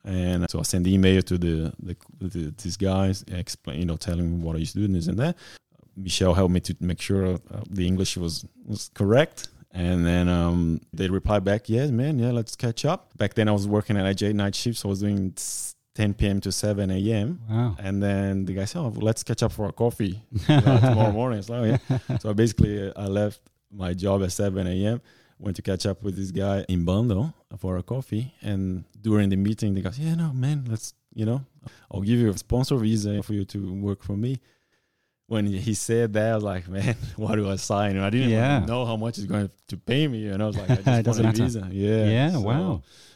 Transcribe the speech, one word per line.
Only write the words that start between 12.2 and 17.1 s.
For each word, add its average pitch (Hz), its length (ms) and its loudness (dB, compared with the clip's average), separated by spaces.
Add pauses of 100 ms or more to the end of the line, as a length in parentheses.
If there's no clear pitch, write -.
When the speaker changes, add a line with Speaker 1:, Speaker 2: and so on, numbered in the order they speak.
Speaker 1:
let's 117 240 -4
catch 120 300 -4
up." 170 320 -4
Back 104 180 -2
then 107 120 4
I 104 40 4
was 101 160 2
working 104 300 0
at 95 80 2
I 98 80 2
J 104 200 0
night 101 220 0
shift, 120 240 -4
so 101 100 -4
I - 20 0
was 95 100 -2
doing 98 360 0
s-, - 380 -8 (180)
ten 104 200 0
P 104 140 2
M 98 140 2
to 98 100 -4
seven 101 380 -2
A 98 220 0